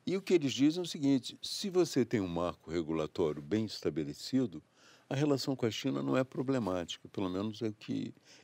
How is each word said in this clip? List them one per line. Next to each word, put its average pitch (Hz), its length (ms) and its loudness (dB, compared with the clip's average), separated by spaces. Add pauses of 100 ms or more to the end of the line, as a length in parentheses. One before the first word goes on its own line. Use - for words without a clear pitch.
E 175 120 0
o 190 40 -6
que 196 120 2
eles 143 180 4
dizem 151 300 4
é - 20 -4
o 170 40 -6
seguinte: 139 540 0
se - 280 -6
você 170 340 4
tem 113 160 0
um 95 80 0
marco 85 420 -2
regulatório 78 720 0
bem 101 240 0
estabelecido, 90 960 -2 (480)
a - 60 -2
relação 139 400 2
com 123 100 0
a 110 60 2
China 139 320 -2
não 135 140 2
é 131 80 4
problemática, 117 840 -2
pelo 95 220 -2
menos 104 320 -4
é 117 60 0
o 107 60 -4
que, 113 400 -6 (300)